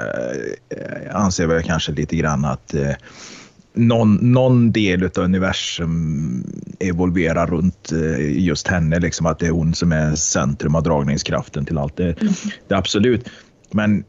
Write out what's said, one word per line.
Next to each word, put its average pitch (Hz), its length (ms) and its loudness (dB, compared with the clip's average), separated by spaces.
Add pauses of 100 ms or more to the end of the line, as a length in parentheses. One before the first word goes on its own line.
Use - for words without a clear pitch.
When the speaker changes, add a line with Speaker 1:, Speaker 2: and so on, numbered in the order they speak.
(680)
Speaker 1:
eh, - 460 -10
anser 92 320 0
väl 82 160 2
kanske 80 280 -2
lite 73 240 -2
grann 76 300 0
att, - 280 -6
eh, 69 180 0 (800)
någon, 117 420 4
någon 123 560 6
del 92 320 2
utav 92 200 0
universum 82 1200 -2 (360)
evolverar 87 680 0
runt, 85 440 -2
eh, 76 540 0
just 78 220 -2
henne, 82 320 2
liksom, 82 260 -2
att 80 140 0
det 85 80 -2
är 82 40 0
hon 82 220 2
som 85 180 0
är 76 240 0
centrum 71 600 -2
av 76 80 0
dragningskraften 73 840 -2
till 82 120 -4
allt 71 200 -4
det, 87 240 -2
Speaker 2:
Mm. 208 120 2 (340)
Speaker 1:
det 98 80 0
absolut. 110 540 2 (440)
Men, 104 360 2